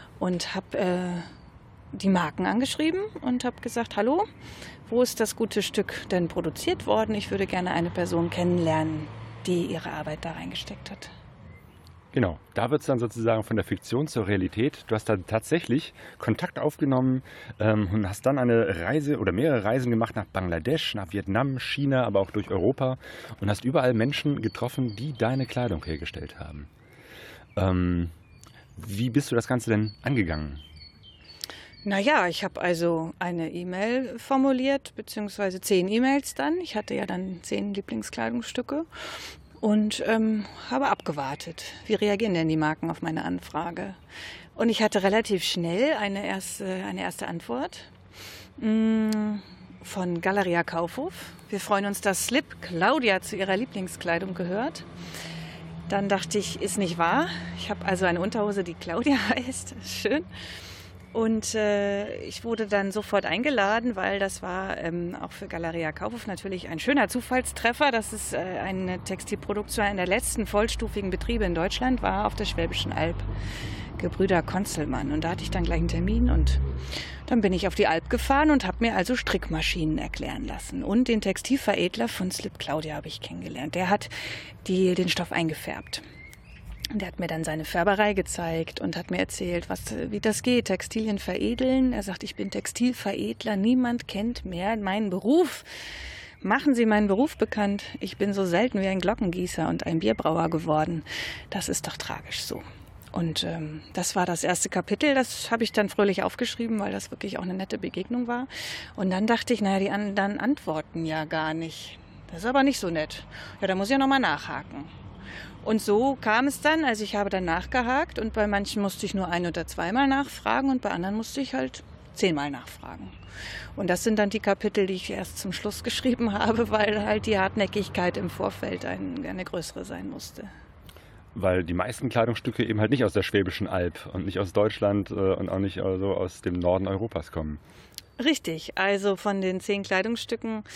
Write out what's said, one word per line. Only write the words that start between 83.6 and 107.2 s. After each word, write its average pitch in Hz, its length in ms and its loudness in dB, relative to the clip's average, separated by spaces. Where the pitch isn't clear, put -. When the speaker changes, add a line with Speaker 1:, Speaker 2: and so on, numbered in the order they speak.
Speaker 1:
Der 185 160 2
hat - 180 0
die, 185 280 4
den 180 140 2
Stoff 170 220 -2
eingefärbt. - 680 -4
Der 190 120 -2
hat - 120 -12
mir 180 60 -4
dann 160 180 -2
seine 156 220 -4
Färberei 202 480 4
gezeigt 165 640 -2
und 175 160 -2
hat 170 140 -6
mir 180 80 -2
erzählt, 180 500 -2
was, 185 140 -4
wie 208 80 -4
das 214 240 0
geht, 247 220 4
Textilien 214 520 -2
veredeln. 254 720 2
Er 214 120 -2
sagt, 190 200 -6
"Ich 202 120 -8
bin 196 160 -4
Textilveredler, 220 1040 -2
niemand 240 520 4
kennt 220 380 -4
mehr 190 320 -2
meinen 202 320 0
Beruf. 247 540 4
Machen 262 340 4
Sie 233 100 6
meinen 214 220 6
Beruf 214 280 4
bekannt. 202 480 0
Ich - 180 -6
bin 202 140 2
so 196 140 2
selten 196 340 4
wie 190 60 2
ein 190 140 2
Glockengießer 180 680 0
und 165 200 0
ein 165 140 2
Bierbrauer 170 500 2
geworden. 156 500 2
Das - 180 -4
ist - 200 -2
doch - 100 -8
tragisch - 460 -8
so." - 180 -8
Und, 165 320 -2
ähm, 156 380 -6
das 180 220 -2
war 180 120 2
das 170 160 -2
erste - 260 2
Kapitel, 240 460 2
das - 340 0
habe 226 140 2
ich 214 80 0
dann 202 180 2
fröhlich 196 320 4
aufgeschrieben, 226 580 -2
weil 202 120 -2
das 196 180 -6
wirklich - 300 -6